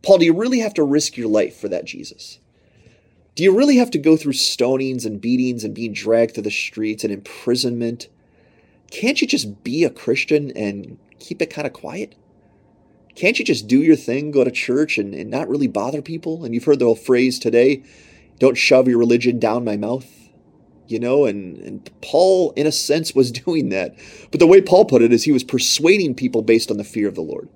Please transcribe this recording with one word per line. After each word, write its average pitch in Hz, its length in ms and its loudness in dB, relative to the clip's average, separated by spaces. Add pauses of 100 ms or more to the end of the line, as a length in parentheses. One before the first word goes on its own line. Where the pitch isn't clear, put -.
Paul, 190 160 6
do 170 80 4
you 165 80 4
really 240 260 0
have 214 160 -4
to 156 80 0
risk 143 340 -2
your 113 120 -4
life 107 260 0
for 101 140 -10
that 87 160 -6
Jesus? - 540 -18 (960)
Do 160 80 -4
you 190 120 6
really 269 220 4
have 247 140 2
to 175 60 -4
go 156 200 4
through 143 160 -4
stonings 131 720 -2
and 104 160 -8
beatings 123 420 -2
and 107 100 -8
being 110 200 -8
dragged 113 400 0
through 107 100 -8
the 104 80 -4
streets 107 540 -6
and 104 80 -2
imprisonment? 120 960 -6 (840)
Can't 262 300 -2
you 311 60 0
just 104 360 -6
be 143 220 -2
a 123 40 0
Christian 143 680 -2
and 101 400 -8 (220)
keep - 220 -10
it - 80 -4
kinda 151 200 -10
quiet? - 460 -14 (1000)
Can't 208 240 0
you - 60 -4
just 107 220 -2
do 127 140 2
your 160 160 6
thing, 147 340 -6
go 135 120 2
to 127 80 0
church 139 460 -4
and, 101 160 -8
and 90 160 -12
not 135 200 -6
really 139 180 -2
bother 139 340 -4
people?" 160 420 -10
And 117 100 -8
you've 120 120 -4
heard 143 140 4
the 123 60 2
old 113 140 2
phrase 127 400 0
today, 123 440 2 (560)
"Don't 127 180 4
shove 127 320 4
your 120 80 2
religion 120 420 2
down 117 240 -2
my 104 140 -4
mouth." 113 300 -6 (800)
You 113 120 -6
know, 131 260 2
and, 95 340 -6
and - 420 -18
Paul, 185 540 2
in 143 100 -2
a 156 60 2
sense, 156 420 -2
was 123 180 2
<laughs> 120 140 -14
doing 156 240 -2
that. 92 260 -4 (360)
But 151 80 -4
the 170 80 8
way 190 120 10
Paul 185 260 4
put 117 180 4
it 117 100 4
is 113 100 2
he 151 80 0
was 127 120 2
persuading 156 720 0
people 127 260 -2
based 113 300 2
on 104 60 -4
the 104 60 -8
fear 104 240 -4
of 95 60 -6
the 92 80 -10
Lord 73 340 -12